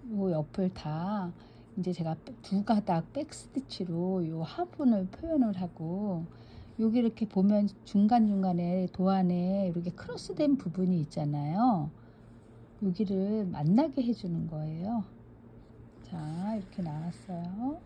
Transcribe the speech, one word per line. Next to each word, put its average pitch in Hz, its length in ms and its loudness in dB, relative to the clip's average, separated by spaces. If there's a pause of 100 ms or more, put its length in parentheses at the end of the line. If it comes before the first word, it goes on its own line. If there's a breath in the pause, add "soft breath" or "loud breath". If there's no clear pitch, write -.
(140)
요 190 180 0
옆을 185 420 0
다 175 580 -4 (460 loud breath)
이제 180 160 -2
제가 165 220 -2 (260)
두 202 220 -2
가닥 202 500 0
백 302 180 -6
스티치로 180 960 -4
요 160 140 -4
화분을 233 680 0
표현을 254 520 0
하고, 175 640 -4 (540 loud breath)
여기 220 180 4
이렇게 226 300 2
보면 202 420 4 (160)
중간중간에 190 1080 4
도안에 185 760 2
이렇게 170 240 -4
크로스된 320 640 0
부분이 180 440 0
있잖아요. 151 920 0 (920 loud breath)
여기를 196 600 0
만나게 208 560 2
해주는 175 460 -2
거예요. 160 560 -4 (1040)
자, 170 460 -6
이렇게 196 260 -8
나왔어요. 175 1040 -6